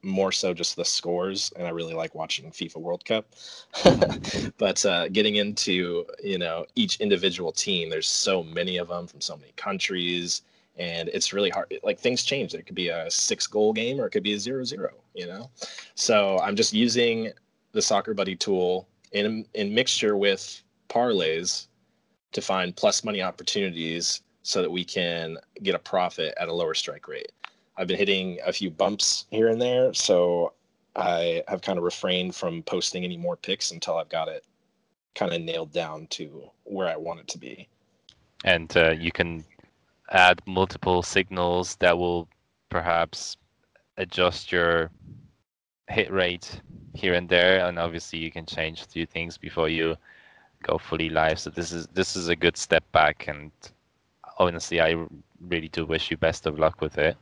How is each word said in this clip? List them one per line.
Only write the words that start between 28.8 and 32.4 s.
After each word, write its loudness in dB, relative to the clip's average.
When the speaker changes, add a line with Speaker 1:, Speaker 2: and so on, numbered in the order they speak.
Speaker 1:
here 4
and 2
there, 2
so 2
I 0
have -4
kinda -2
refrained -2
from -6